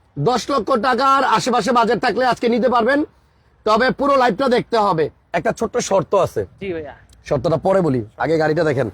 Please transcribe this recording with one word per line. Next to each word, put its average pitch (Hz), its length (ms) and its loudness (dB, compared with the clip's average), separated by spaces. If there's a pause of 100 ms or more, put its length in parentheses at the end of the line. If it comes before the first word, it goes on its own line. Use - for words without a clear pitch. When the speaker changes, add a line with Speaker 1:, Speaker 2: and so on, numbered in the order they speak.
(180)
Speaker 1:
দশ 233 320 -2
লক্ষ 262 260 0
টাকার 262 480 2
আশেপাশে 233 480 0
বাজেট 233 300 2
থাকলে 247 240 0
আজকে 240 220 0
নিতে 240 200 0
পারবেন, 247 360 2 (600)
তবে 226 260 2
পুরো 277 260 0
লাইভটা 254 320 2
দেখতে 233 300 0
হবে। 175 320 0 (220)
একটা 175 200 -2
ছোট্ট - 240 -6
শর্ত 196 380 -2
আছে। 127 320 0 (140)
Speaker 2:
জি 190 120 -8
ভাইয়া। 147 340 -14 (180)
Speaker 1:
শর্তটা 156 320 0
পরে 190 240 2
বলি, 131 240 0 (140)
আগে 151 200 0
গাড়িটা 156 260 0
দেখেন। 135 300 0